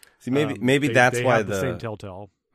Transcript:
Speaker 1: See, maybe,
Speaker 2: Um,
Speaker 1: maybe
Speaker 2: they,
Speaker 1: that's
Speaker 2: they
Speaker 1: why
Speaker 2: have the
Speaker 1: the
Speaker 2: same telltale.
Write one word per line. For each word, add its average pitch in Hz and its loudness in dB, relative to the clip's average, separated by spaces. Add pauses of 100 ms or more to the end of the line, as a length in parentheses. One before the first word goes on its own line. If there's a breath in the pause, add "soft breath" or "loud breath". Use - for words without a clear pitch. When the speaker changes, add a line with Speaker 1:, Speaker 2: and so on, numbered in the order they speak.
(200 soft breath)
Speaker 1:
See, - -8
maybe, 143 0
Speaker 2:
Um, 101 -10
Speaker 1:
maybe 139 2
Speaker 2:
they, 117 -2
Speaker 1:
that's 123 4
Speaker 2:
they 123 -2
Speaker 1:
why 123 2
Speaker 2:
have 107 -2
the 98 -4
Speaker 1:
the 95 -2
Speaker 2:
same 90 -4
telltale. 101 -12 (240)